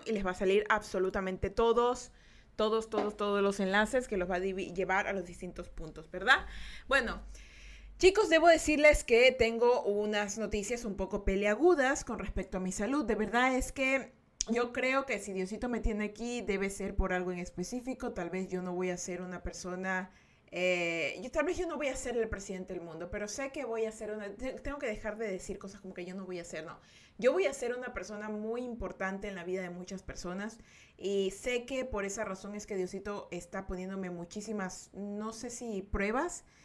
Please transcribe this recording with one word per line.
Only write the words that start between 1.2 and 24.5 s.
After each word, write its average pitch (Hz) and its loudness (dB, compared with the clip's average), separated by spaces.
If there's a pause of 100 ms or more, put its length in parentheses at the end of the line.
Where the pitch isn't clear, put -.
todos, 240 4 (440)
todos, 220 2
todos, 208 0
todos 202 2
los 202 4
enlaces 214 2
que 208 0
los 180 0
va 180 2
a 180 0
divi-, 190 -2
llevar 190 2
a 208 0
los 180 -2
distintos 175 -10
puntos, 156 -12
¿verdad? 240 4 (420)
Bueno, 240 2 (760)
chicos, 381 8
debo 320 8
decirles 302 8
que 247 8
tengo 233 4
unas 208 0
noticias 214 -2
un 196 -4
poco - -2
peleagudas 254 4
con 233 -6
respecto 190 -4
a - -2
mi 185 -2
salud. 254 0
De 214 2
verdad 240 2
es - -2
que 269 0 (380)
yo 240 2
creo 262 2
que 214 -2
si 196 -8
Diosito 190 -2
me 233 -2
tiene 208 0
aquí, 226 -6
debe 196 0
ser 190 -6
por 185 2
algo 180 0
en 180 -6
específico. 240 -6
Tal 170 -6
vez 185 -4
yo 185 -4
no 180 -6
voy 185 0
a 180 -2
ser 180 -8
una 180 -10
persona... 185 -4 (400)
Eh, 170 0
yo, 254 -10
tal 302 2
vez 359 0
yo - -2
no 302 -4
voy 294 0
a - -2
ser 240 -4
el 220 2
presidente 190 -8
del 170 -6
mundo, 170 -10
pero 208 -6
sé 269 -6
que 277 -6
voy 226 -2
a 214 -6
ser 214 -8
una, 208 -8
te-, 262 -8